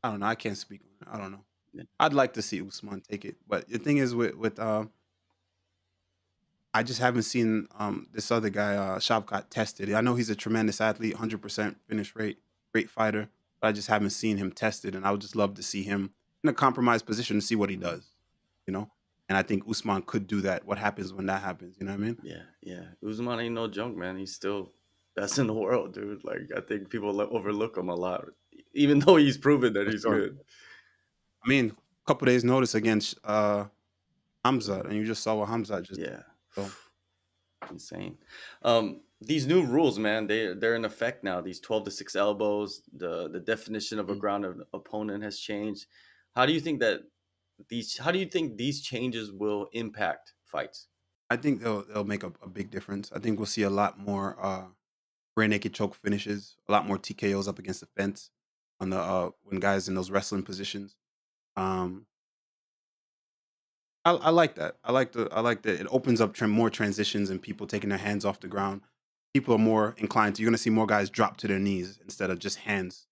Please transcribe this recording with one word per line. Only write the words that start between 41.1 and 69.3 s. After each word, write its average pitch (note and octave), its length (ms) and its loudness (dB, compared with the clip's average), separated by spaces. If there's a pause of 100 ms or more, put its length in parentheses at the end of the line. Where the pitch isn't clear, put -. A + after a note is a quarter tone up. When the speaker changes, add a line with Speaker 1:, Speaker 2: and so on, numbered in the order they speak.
Speaker 2:
now. F#2 180 -2
These F2+ 180 -10
twelve G#2+ 260 -2
to G2 60 -8
six - 240 -10
elbows, G#2 640 0 (120)
the, E2+ 360 -6
the - 100 -8
definition G#2+ 600 -4
of F#2+ 100 -6
a G2+ 60 -2
Speaker 1:
Mm. G2+ 40 -8
Speaker 2:
ground G2+ 260 0
of F#2 180 -8 (100)
opponent G#2+ 500 -8
has G#2 160 -8
changed. G#2 460 -8 (500)
How B2+ 120 4
do D#3+ 60 2
you E3 80 2
think D3 180 -4
that A2 220 2 (640)
these, A#2 300 -8
how C#3 140 -2
do F#3 80 0
you F#3+ 60 -2
think D#3+ 320 -2
these C#3 240 -4
changes A2+ 520 -6
will G#2 400 -2
impact G#2+ 600 -4 (120)
fights? - 420 -8 (420)
Speaker 1:
I A#2+ 60 2
think B2+ 260 0
they'll, A2 220 -2
they'll G#2 220 -4
make G2+ 180 -4
a, F2+ 80 -10 (100)
a F#2+ 60 -18
big F#2+ 240 -10
difference. G2 420 -8
I - 60 -6
think G#2+ 180 0
we'll G#2 80 -4
see G#2 180 -2
a G2 60 2
lot G2 300 0
more, G2 420 -4
uh, F#2+ 220 -4 (720)
rear A2 140 4
naked G#2 240 0
choke G2+ 220 -2
finishes, G2+ 600 -4 (140)
a - 20 4
lot G2+ 160 4
more G2 100 0
T - 160 -8
K G2+ 200 0
Os G2 160 -2
up F#2 100 -8
against F#2 220 -8
the - 60 -20
fence - 440 -4 (480)
on F#2+ 120 -2
the, F#2 80 0
uh, F2+ 320 0 (120)
when G2 160 -4
guys G2 300 2
in F#2 60 -2
those F#2 140 -4
wrestling G2 340 0
positions. G2 520 -10 (640)
Um, F#2+ 480 -2 (2000)
I, E3+ 60 8
I D#3+ 180 4
like E3 260 6
that. D#2 260 -6
I A#2 120 0
like B2+ 180 4
the, A2+ 180 -2
I A2 120 0
like A#2 220 2
that F2+ 180 0
it G2 100 -6
opens B2+ 300 4
up A2 120 4
tran-, G#2+ 160 0
more A2 200 4
transitions G2+ 600 0
and F#2+ 120 -4
people G2+ 260 -10
taking G#2 220 -4
their G2 80 0
hands G2+ 260 -2
off G2+ 160 0
the F#2+ 80 -14
ground. G2 320 -2 (540)